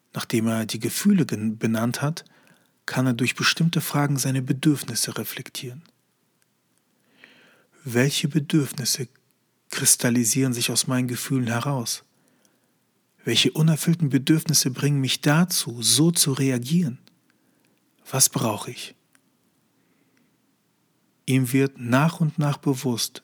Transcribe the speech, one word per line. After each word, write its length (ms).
Nachdem 340
er 180
die 140
Gefühle 460
gen-, 320
benannt 440
hat, 220
kann 220
er 60
durch 220
bestimmte 460
Fragen 360
seine 240
Bedürfnisse 760
reflektieren. 640
Welche 380
Bedürfnisse 800
kristallisieren 840
sich 200
aus 160
meinen 200
Gefühlen 400
heraus? 560
Welche 300
unerfüllten 560
Bedürfnisse 600
bringen 280
mich 220
dazu, 600
so 300
zu 220
reagieren? 640
Was 160
brauche 440
ich? 220
Ihm 260
wird 260
nach 400
und 180
nach 200
bewusst, 680